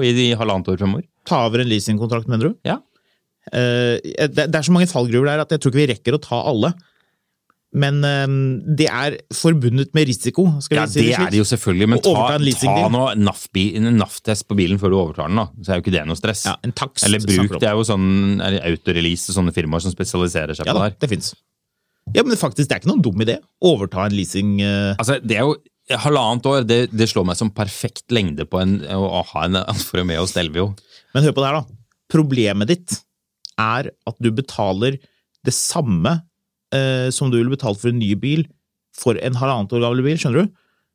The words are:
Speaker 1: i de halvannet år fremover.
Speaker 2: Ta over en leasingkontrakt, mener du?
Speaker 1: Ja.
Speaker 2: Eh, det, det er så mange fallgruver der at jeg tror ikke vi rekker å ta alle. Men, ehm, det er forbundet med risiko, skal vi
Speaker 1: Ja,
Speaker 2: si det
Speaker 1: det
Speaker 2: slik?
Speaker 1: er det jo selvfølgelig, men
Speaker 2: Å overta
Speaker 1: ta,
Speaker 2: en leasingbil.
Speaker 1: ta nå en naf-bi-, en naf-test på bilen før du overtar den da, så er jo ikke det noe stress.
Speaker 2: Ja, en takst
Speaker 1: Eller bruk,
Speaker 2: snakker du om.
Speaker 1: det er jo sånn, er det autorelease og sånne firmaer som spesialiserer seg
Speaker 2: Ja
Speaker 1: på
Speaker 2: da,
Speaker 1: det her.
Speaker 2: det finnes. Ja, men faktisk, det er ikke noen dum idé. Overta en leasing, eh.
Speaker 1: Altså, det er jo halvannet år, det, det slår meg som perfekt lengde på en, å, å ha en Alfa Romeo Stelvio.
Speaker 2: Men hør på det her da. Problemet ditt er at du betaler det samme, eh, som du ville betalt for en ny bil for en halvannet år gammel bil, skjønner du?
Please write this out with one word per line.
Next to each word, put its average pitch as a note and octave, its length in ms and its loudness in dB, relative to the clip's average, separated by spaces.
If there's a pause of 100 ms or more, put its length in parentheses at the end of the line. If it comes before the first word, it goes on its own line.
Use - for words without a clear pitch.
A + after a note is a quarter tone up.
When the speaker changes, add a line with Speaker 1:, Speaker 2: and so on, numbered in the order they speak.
Speaker 1:
i A#2+ 80 4
de B2 140 2 (100)
halvannet G2 320 0
år F#2 80 0
fremover. G2 240 0 (240)
Speaker 2:
Ta C#3+ 220 2
over A#2+ 160 0
en A#2+ 40 0
leasingkontrakt, A2+ 640 -2
mener A#2 220 0
du? - 100 -18
Speaker 1:
Ja. A#3 160 -2 (720)
Speaker 2:
Eh, A#2+ 480 0 (320)
det, D3 160 0
det D#3+ 80 0
er D#3 80 -2
så D#3+ 80 2
mange F3+ 160 4
fallgruver C3 400 2
der D3+ 160 0
at - 80 -8
jeg D#3 120 0
tror B2+ 100 2
ikke C#3 100 4
vi C3 80 2
rekker A#2+ 240 -2
å D3+ 80 -2
ta A#2+ 240 -2
alle. B2 240 2 (1000)
Men, C#3+ 300 2
ehm, C#3 360 0 (360)
det D3+ 160 4
er C3+ 220 -2 (180)
forbundet C3+ 640 2
med D#3 140 4
risiko, B2 340 0 (160)
skal C#3+ 160 -2
vi - 60 2
Speaker 1:
Ja, A2 100 0
Speaker 2:
si G2+ 80 -4
det A2+ 60 6
Speaker 1:
det A#2 100 4
Speaker 2:
slik? F#2 120 0
Speaker 1:
er F2+ 40 -6
det G2+ 80 2
jo G#2+ 80 4
selvfølgelig, G2+ 400 2
men A#2 120 4
Speaker 2:
Å - 120 2
overta A2+ 160 2
Speaker 1:
ta, C#3+ 80 0
Speaker 2:
en D3+ 80 0
leasingbil. G#2+ 400 0
Speaker 1:
ta - 80 2
nå B2 120 2 (100)
en G#2 100 2
naf-bi-, G2 460 0 (100)
en A#2 160 4
naf-test - 540 -2
på G2+ 100 -2
bilen F#2 180 2
før F#2+ 140 2
du F#2+ 80 4
overtar D#2 320 -2
den G#2+ 80 0
da, G#2 60 -2 (180)
så F2 80 -4
er F#2+ 80 0
jo E2 60 -4
ikke G2 100 0
det D#2+ 140 0
noe E2 100 -6
stress. A2 300 -4
Speaker 2:
Ja, - 160 -4
en A#2+ 100 -4
takst - 320 -4
Speaker 1:
Eller G#2+ 160 2
bruk, G2+ 80 0
Speaker 2:
snakker F#2+ 160 4
du F#2+ 80 -6
om. - 80 -6
Speaker 1:
det A2 60 2
er G#2 100 0
jo A2 80 0
sånn, G2 560 2
er F#2+ 140 -2
det - 40 -6 (120)
autorelease E2+ 580 -2
og F2+ 60 -4
sånne F2+ 180 2
firmaer E2 300 -2
som F2+ 100 -2
spesialiserer E2+ 600 -4
seg D#2+ 100 -8
Speaker 2:
Ja - 60 0
Speaker 1:
på F2 60 0
Speaker 2:
da, F#2+ 40 2
Speaker 1:
det G#2 80 -2
her. G2+ 80 -12
Speaker 2:
det C3 100 -2
finnes. G2 200 -4 (760)
Ja, G#2+ 160 2
men B3 120 0
faktisk, D3 320 -2
det - 80 -2
er - 60 -6
ikke - 100 0
noen C4+ 140 2
dum G#2 180 0
idé. A#2 140 0 (260)
Overta G2 420 2
en G2+ 120 -2
leasing, G2 320 -2 (100)
eh. G2+ 400 0
Speaker 1:
Altså, B2 240 -2
det A2+ 140 0
er G#2+ 100 2
jo - 80 0 (400)
halvannet B2 560 0
år, C3+ 160 2
det, A#2 120 4 (120)
det A2 160 2
slår G#2+ 220 0
meg F2+ 100 -2
som A2+ 160 0
perfekt - 560 -6
lengde F2+ 400 0
på F#2 80 0
en, F#2+ 240 0
å, F#2+ 220 -2 (160)
å - 100 -2
ha D#2 160 -2
en F#2 160 2
Alfa - 380 -4
Romeo F2 260 -2
Stelvio. F2+ 460 -2 (420)
Speaker 2:
Men C#3 80 4
hør D3+ 80 4
på C3+ 80 -2
det C3+ 140 2
her D#3 80 -2
da. - 180 -14 (320)
Problemet A#2 560 2
ditt F3 300 -2 (600)
er A2+ 360 -2 (140)
at - 120 -8
du A#2+ 120 0
betaler A2 680 -2 (480)
det C3+ 100 0
samme, B2 640 0 (540)
eh, C3 400 0
som C3+ 180 -2
du A#2+ 80 2
ville A#2 140 2
betalt A2+ 280 -2
for A#2+ 120 -2
en B2 80 0
ny G#2 160 0
bil C#3+ 300 0 (500)
for A2+ 240 0
en B2+ 160 -2
halvannet A#2+ 400 -2
år A#2+ 80 0
gammel A#2+ 200 0
bil, D3+ 140 0
skjønner D#3 300 2
du? - 40 -12 (440)